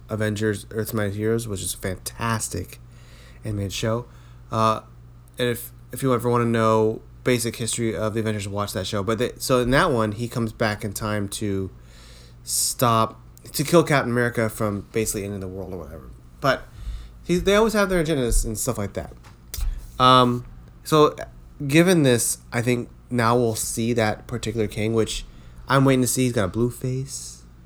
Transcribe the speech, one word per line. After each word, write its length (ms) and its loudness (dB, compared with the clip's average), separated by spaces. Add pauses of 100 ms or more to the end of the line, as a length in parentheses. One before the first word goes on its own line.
Avengers: 600 -2
Earth's 240 -6
Mighty 220 -2
Heroes, 300 0
which 140 -6
is 140 -6
a 20 -18
fantastic 1000 -6 (680)
animated 280 -4
show. 340 -4 (440)
Uh, 300 2 (580)
and 120 0
if, 200 -6 (220)
if 100 -10
you 120 4
ever 160 0
wanna 160 2
know 560 4 (220)
basic 320 0
history 380 -2
of 200 -2
the 60 0
Avengers, 280 -2
watch 240 -4
that 140 -4
show. 160 -2
But 160 0
they, 200 -2
so 220 2
in 120 0
that 180 4
one, 220 0
he 160 -6
comes 240 -4
back 320 -2
in 100 -6
time 360 -4
to 400 -4 (720)
stop, 760 0 (320)
to 120 -2
kill 180 6
Captain 280 2
America 380 0
from 440 -4
basically 320 -2
ending 160 -6
the 80 -8
world 260 -10
or 40 -8
whatever. 300 -14 (320)
But 220 0 (640)
he, 120 0
they 200 2
always 180 4
have 160 2
their 120 2
agendas 440 2
and 100 -6
stuff 220 -4
like 160 -4
that. 180 -8 (840)
Um, 480 6 (380)
so 320 4 (500)
given 380 6
this, 340 2 (140)
I 100 0
think 260 0 (220)
now 260 2
we'll 180 2
see 400 -2
that 320 0
particular 420 -4
Kang, 240 -2
which 320 0 (440)
I'm 160 6
waiting 180 6
to 60 0
see. 160 0
He's 80 0
got 120 2
a 40 0
blue 220 0
face 720 -8 (220)